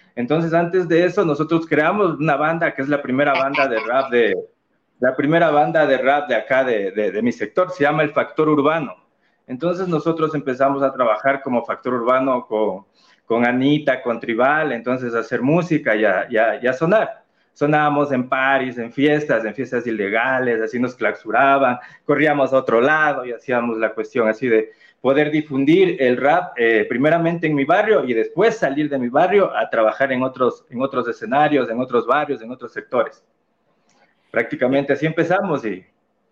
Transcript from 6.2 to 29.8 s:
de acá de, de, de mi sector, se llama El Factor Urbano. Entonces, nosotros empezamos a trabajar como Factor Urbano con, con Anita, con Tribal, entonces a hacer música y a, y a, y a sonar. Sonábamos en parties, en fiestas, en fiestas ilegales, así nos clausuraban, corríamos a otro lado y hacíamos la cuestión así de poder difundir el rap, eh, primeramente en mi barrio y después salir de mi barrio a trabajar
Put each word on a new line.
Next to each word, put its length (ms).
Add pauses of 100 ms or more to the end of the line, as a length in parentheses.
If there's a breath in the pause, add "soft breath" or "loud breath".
de 60
acá 300
de, 260
de, 220
de 100
mi 80
sector, 400
se 140
llama 180
El 80
Factor 380
Urbano. 480 (500)
Entonces, 400
nosotros 480
empezamos 480
a 100
trabajar 480
como 240
Factor 300
Urbano 520
con, 380 (400 soft breath)
con 220
Anita, 560
con 160
Tribal, 540
entonces 420
a 60
hacer 200
música 540
y 100
a, 240
y 80
a, 240
y 60
a 60
sonar. 500 (320)
Sonábamos 560
en 180
parties, 480
en 160
fiestas, 520
en 100
fiestas 320
ilegales, 720
así 200
nos 160
clausuraban, 840 (260 loud breath)
corríamos 480
a 40
otro 240
lado 440
y 80
hacíamos 460
la 120
cuestión 360
así 220
de 220 (320 loud breath)
poder 300
difundir 680
el 160
rap, 400
eh, 320
primeramente 600
en 80
mi 80
barrio 400
y 100
después 420
salir 320
de 120
mi 80
barrio 460
a 140
trabajar 440